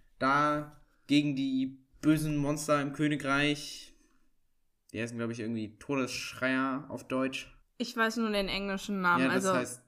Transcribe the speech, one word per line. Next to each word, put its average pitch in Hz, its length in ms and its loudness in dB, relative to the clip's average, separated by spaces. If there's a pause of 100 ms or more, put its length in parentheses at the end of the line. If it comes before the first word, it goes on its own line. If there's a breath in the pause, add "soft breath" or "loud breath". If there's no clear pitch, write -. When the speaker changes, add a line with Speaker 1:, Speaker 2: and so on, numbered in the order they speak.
(200)
Speaker 1:
da 147 600 0 (280)
gegen 147 280 4
die 131 440 0 (220)
bösen 151 360 4
Monster 147 440 2
im 139 120 -4
Königreich, 147 1000 0 (1000)
die 104 100 -6
heißen, 120 160 -6
glaub 113 140 -4
ich, 117 80 -6
irgendwie 110 380 -6
Todesschreier 131 1120 -2
auf - 180 -10
Deutsch. 131 460 -2 (240)
Speaker 2:
Ich 240 180 -6
weiß 226 220 2
nur 226 140 0
den 202 160 0
englischen 196 540 -4
Namen, 175 240 4
Speaker 1:
Ja, - 80 4
das 190 120 2
Speaker 2:
also 190 140 4
Speaker 1:
heißt - 280 -6